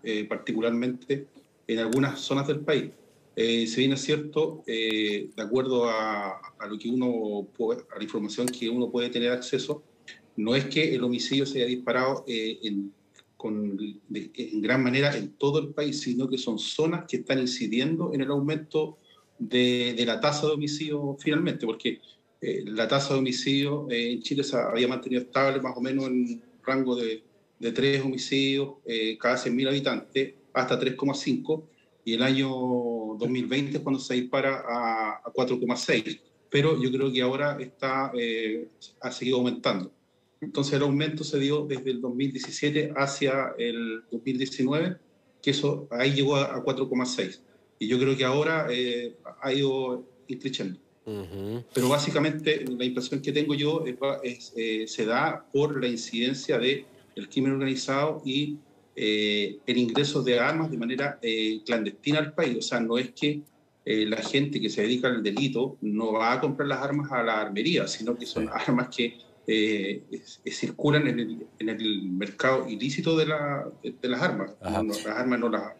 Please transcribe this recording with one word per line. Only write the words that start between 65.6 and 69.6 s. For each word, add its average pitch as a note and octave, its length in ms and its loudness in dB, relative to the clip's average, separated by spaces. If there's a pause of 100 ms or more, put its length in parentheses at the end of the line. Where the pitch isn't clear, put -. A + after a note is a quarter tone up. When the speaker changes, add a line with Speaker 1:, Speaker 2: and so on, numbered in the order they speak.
Speaker 1:
no G#2+ 320 0
va A2+ 220 2
a B2+ 60 -2
comprar C#3+ 280 0
las C3+ 100 0
armas C#3+ 320 -2
a A#2+ 120 0
la A2 180 0
armería, G#2+ 460 0
sino A#2+ 300 -4
que A#2+ 100 -10
son A2 180 -4
Speaker 2:
Sí. A2 80 -6
Speaker 1:
armas B2 440 2
que, A#2 220 -2 (300)
eh, G#2 600 0